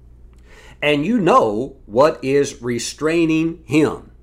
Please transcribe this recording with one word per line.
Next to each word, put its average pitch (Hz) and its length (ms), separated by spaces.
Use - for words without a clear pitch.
"And 147 240
you 233 140
know 156 560
what 127 360
is 135 380
restraining 160 1040
him." 165 460